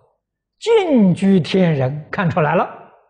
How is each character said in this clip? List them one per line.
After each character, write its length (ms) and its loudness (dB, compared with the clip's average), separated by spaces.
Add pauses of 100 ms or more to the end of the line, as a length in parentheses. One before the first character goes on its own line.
(580)
近 560 2
居 260 2
天 340 0
人 360 -4
看 200 -4
出 120 -2
来 140 0
了。 120 -2 (420)